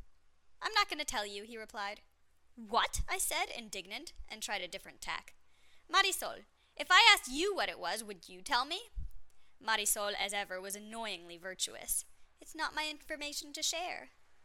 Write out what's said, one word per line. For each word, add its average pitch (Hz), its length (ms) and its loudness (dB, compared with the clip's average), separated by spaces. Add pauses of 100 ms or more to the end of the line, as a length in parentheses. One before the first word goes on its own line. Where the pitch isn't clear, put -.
(600)
"I'm 440 140 -2
not 403 160 4
gonna 302 160 -6
tell 247 180 0
you," 202 200 -8
he 233 120 -14
replied. 214 460 -8 (540)
"What?" 220 520 4
I 370 80 0
said, 359 320 2
indignant, 214 640 -10 (160)
and 220 140 -12
tried 208 180 -2
a 180 80 -4
different 175 320 -12
tack. - 340 -6 (560)
"Marisol, 339 540 2 (320)
if - 140 0
I 403 200 12
asked 392 180 8
you 330 260 0
what 214 160 0
it 160 80 -8
was, 180 260 -2
would 202 240 -12
you 185 140 -16
tell 247 240 2
me?" 403 240 -6 (720)
Marisol, 208 480 2
as 202 220 -2
ever, 190 260 -4
was 190 160 -8
annoyingly 208 600 -8
virtuous. - 680 -4 (360)
"It's - 140 -16
not 311 180 -2
my 302 160 -2
information 294 640 -8
to 311 120 -4
share." 330 480 -2 (320)